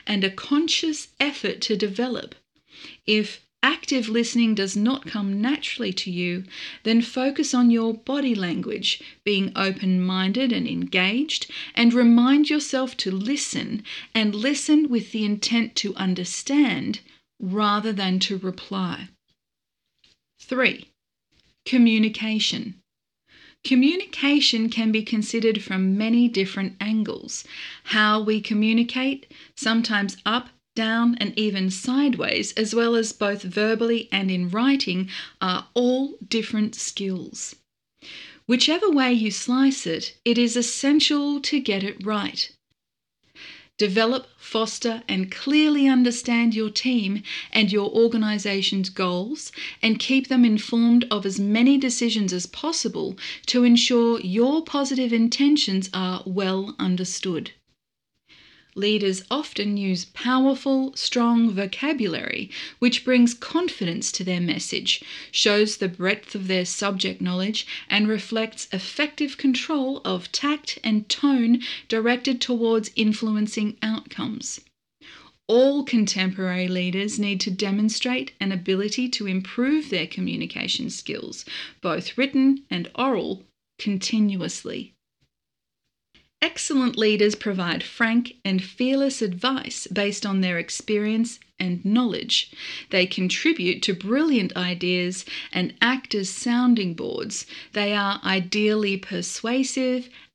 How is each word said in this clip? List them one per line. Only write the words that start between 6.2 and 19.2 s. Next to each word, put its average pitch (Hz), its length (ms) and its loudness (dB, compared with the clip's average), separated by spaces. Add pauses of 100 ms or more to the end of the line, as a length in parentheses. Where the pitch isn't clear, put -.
then 226 180 4
focus 269 500 -2
on 247 200 6
your 226 240 2
body 262 400 -2
language, - 640 -4 (220)
being 196 320 0
open-minded 190 960 0
and 185 160 -2
engaged, 190 840 -2 (220)
and 233 180 6
remind 247 560 6
yourself 269 480 -2
to - 140 -4
listen, 214 760 -4 (300)
and 214 220 0
listen 294 520 2
with 233 240 0
the 214 140 -2
intent 220 500 0
to 202 200 -4
understand 190 1040 0 (400)
rather 208 520 0
than 190 280 0
to 196 180 -2
reply. 185 720 -6 (1300)